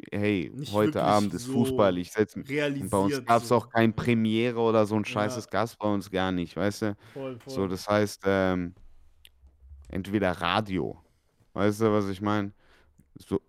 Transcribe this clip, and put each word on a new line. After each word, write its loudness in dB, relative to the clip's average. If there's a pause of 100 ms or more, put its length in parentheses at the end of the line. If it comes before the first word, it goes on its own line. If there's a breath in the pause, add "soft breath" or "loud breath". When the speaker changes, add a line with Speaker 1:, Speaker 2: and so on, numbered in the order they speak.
(120)
Speaker 1:
hey, -2
Speaker 2:
Nicht -10
Speaker 1:
heute 2
Speaker 2:
wirklich 0
Speaker 1:
Abend 2
ist -6
Speaker 2:
so -8
Speaker 1:
Fußball, 2
ich -6
setz 0
mich. -10
Und -
bei -4
uns -4
Speaker 2:
realisiert 0
Speaker 1:
gab's 4
Speaker 2:
so. 4
Speaker 1:
auch 0
kein 2
Premiere 0
oder 4
so 0
ein 0
Scheiß, -2
Speaker 2:
Ja. -6
Speaker 1:
das -10
gab's -2
bei -2
uns -2
gar 0
nicht, -4
weißt -2
du? -2 (160 loud breath)
Speaker 2:
Voll, -10
Speaker 1:
So, -12
Speaker 2:
voll. -2
Speaker 1:
das -8
heißt, 0
ähm, 0 (1120)
entweder -2
Radio, -2 (520)
weißt 0
du, 4
was 0
ich -8
mein? 0 (680 soft breath)
So, -4